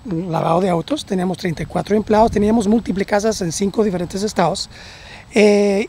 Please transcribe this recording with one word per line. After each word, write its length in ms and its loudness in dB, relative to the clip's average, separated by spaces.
un 260 -6
lavado 300 2
de 80 0
autos, 360 -2
teníamos 340 -2
treinta 240 -6
y 40 -8
cuatro 300 -2
empleados, 340 4
teníamos 380 2
múltiples 400 0
casas 320 0
en 100 -2
cinco 320 -2
diferentes 400 -4
estados, 460 -2
eh, 540 4